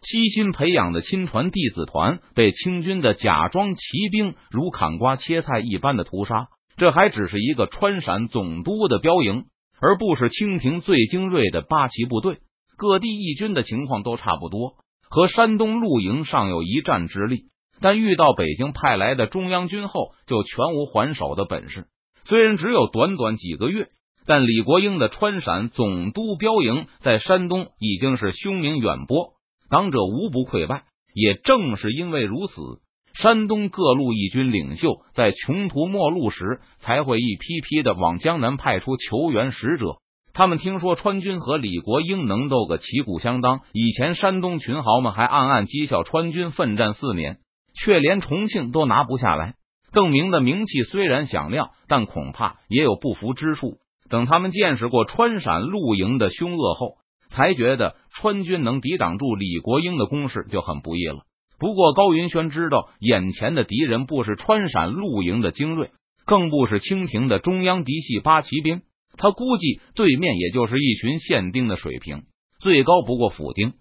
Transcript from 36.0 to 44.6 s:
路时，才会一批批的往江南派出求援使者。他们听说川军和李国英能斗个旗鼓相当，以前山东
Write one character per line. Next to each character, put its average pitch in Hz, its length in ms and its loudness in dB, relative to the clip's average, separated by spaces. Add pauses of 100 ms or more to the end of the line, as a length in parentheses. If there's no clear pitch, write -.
路 160 200 -2
时， 98 320 -6 (180)
才 131 240 0
会 123 160 0
一 120 160 0
批 165 240 -8
批 151 240 -2
的 117 100 2
往 87 240 0
江 165 220 0
南 127 160 0
派 123 240 0
出 131 160 -4
求 127 340 -2
援 110 220 0
使 143 260 -2
者。 98 200 -4 (360)
他 185 140 6
们 170 100 2
听 190 220 -4
说 175 160 0
川 196 240 -2
军 185 220 -6
和 139 160 -2
李 101 220 -4
国 110 200 0
英 175 280 -2
能 110 200 0
斗 127 180 2
个 82 120 -2
旗 - 240 -4
鼓 98 180 -4
相 123 220 -2
当， 127 180 0 (140)
以 113 180 2
前 147 240 -2
山 190 240 0
东 175 200 -4